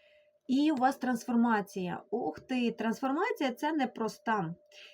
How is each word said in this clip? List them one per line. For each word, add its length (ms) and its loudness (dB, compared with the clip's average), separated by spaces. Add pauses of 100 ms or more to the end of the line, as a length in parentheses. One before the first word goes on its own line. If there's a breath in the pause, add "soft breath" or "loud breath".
(500 loud breath)
І 220 4
у 40 0
вас 200 4
трансформація. 1120 0
Ух 300 -4
ти, 300 0
трансформація — 840 0
це 160 -2
непроста. 840 -2 (400 loud breath)